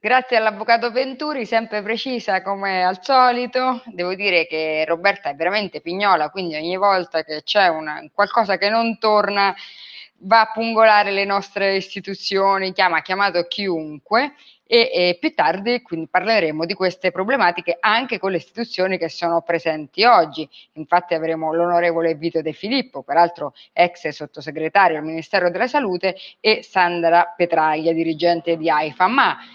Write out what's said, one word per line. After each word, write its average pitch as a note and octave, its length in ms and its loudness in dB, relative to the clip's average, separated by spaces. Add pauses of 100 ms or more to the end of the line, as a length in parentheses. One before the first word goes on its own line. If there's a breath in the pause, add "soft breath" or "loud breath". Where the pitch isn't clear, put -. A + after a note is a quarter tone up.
Grazie B3+ 360 0
all'avvocato A3 560 0
Venturi, C4+ 520 -4
sempre A3+ 380 -4
precisa A3 580 -4
come G3 440 -4
al F#3+ 180 -2
solito. B3+ 840 2
Devo F3+ 280 -6
dire F3+ 320 0
che D#3 400 -2
Roberta E3+ 420 -2
è C#3+ 60 -6
veramente F3+ 460 -2
pignola, F3 500 0
quindi F3+ 240 -6
ogni E3 220 -6
volta F#3 480 0
che D#3 180 -10
c'è G3+ 240 2
una, D#3 480 -4
qualcosa G3+ 440 0
che G3+ 120 0
non A3+ 280 0
torna G3+ 540 2 (680 loud breath)
va A3 240 4
a A3 100 0
pungolare A3 580 4
le G3 140 0
nostre G3 500 -2
istituzioni, F#3+ 1000 -2
chiama, F3+ 260 2
ha D#3 40 -4
chiamato F#3 440 -2
chiunque F#3 880 -4 (360 soft breath)
e, A#3 220 4
e F3 260 2
più D#4 140 -2
tardi G3 480 0
quindi E3 280 -10
parleremo F3 580 0
di F#3+ 80 -6
queste F#3 380 -2
problematiche F#3 680 0
anche A3+ 400 0
con F#3+ 140 -2
le F3+ 40 -2
istituzioni F#3 640 -4
che E3 100 -4
sono E3+ 340 -2
presenti E3 640 -2
oggi. D#3+ 440 4 (260 soft breath)
Infatti F3 400 0
avremo D#3+ 400 -2
l'onorevole E3+ 600 0
Vito D#3+ 280 -4
De D#3 100 -4
Filippo, A3+ 500 -6
peraltro D3+ 520 0 (180 soft breath)
ex F3 360 0
sottosegretario D#3 920 -2
al D3+ 60 -8
Ministero E3 460 -2
della G3 180 -2
Salute, F#3+ 480 -2 (240 loud breath)
e A3 220 0
Sandra F3 720 2
Petraglia, D#3+ 560 0
dirigente E3 640 0
di D#3+ 120 -2
aifa. D#3 380 0
Ma, A3 320 2 (160 loud breath)